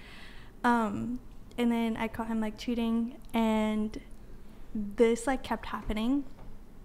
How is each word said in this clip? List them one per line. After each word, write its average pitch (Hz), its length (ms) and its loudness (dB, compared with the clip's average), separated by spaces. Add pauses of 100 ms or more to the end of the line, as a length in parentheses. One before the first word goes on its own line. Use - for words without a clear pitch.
(640)
Um, 226 560 2 (360)
and 240 140 4
then 233 260 2
I 226 120 0
caught 226 180 -4
him, 226 140 0
like, 214 180 -2
cheating, 233 560 0 (180)
and 220 680 4 (760)
this, 226 540 4
like, 247 160 2
kept - 220 -2
happening. 220 580 0 (600)